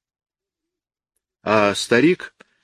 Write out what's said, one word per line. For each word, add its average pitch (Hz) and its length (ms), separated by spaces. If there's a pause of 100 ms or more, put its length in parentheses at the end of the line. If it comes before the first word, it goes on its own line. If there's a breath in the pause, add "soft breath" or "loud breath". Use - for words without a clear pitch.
(1400)
А 101 320
старик 139 600 (280)